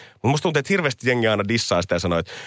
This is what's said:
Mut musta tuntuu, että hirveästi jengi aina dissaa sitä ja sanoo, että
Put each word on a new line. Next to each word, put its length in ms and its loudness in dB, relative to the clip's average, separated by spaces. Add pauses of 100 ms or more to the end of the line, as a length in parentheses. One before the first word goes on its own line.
(220)
Mut 80 2
musta 120 0
tuntuu, 180 0
että 120 -2
hirveästi 360 0
jengi 200 2
aina 200 0
dissaa 340 0
sitä 120 -2
ja 40 0
sanoo, 200 0
että 140 -4 (140)